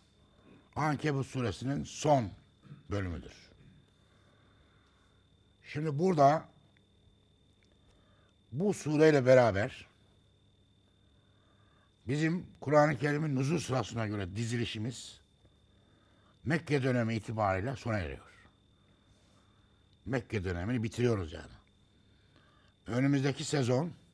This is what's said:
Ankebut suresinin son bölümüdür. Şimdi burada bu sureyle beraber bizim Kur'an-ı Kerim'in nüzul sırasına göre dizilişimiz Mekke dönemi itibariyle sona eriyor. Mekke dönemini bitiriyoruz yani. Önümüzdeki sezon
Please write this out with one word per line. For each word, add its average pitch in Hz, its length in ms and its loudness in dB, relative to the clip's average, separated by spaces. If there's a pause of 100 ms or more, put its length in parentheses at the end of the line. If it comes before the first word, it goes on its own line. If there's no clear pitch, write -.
(760)
Ankebut 143 500 0
suresinin 131 580 -4
son 135 460 2 (600)
bölümüdür. 92 420 -6 (2250)
Şimdi 147 360 -4
burada 156 500 4 (2000)
bu 175 220 -2
sureyle 151 520 4
beraber 120 600 4 (2250)
bizim 160 380 0 (140)
Kur'an-ı 147 380 4
Kerim'in 147 380 -2
nüzul 139 220 0
sırasına 120 480 -4
göre 101 300 -6
dizilişimiz 117 840 -6 (1200)
Mekke 147 380 -2
dönemi 123 320 0
itibariyle 107 640 -2
sona 110 220 -4
eriyor. - 500 -12 (1600)
Mekke 110 380 -4
dönemini 95 380 -4
bitiriyoruz 104 500 -2
yani. 82 200 -16 (1300)
Önümüzdeki 139 580 0
sezon 135 480 0 (220)